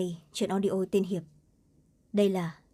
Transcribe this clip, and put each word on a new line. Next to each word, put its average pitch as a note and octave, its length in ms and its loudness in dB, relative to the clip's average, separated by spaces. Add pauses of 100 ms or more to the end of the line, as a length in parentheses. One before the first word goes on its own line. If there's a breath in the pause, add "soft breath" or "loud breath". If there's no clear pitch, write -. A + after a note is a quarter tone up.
(320)
Truyện - 180 -2
Audio F#3+ 400 0
Tiên G3 140 2
Hiệp. F3+ 180 -4 (880)
Đây G#3 160 4
là F3 300 -4 (160)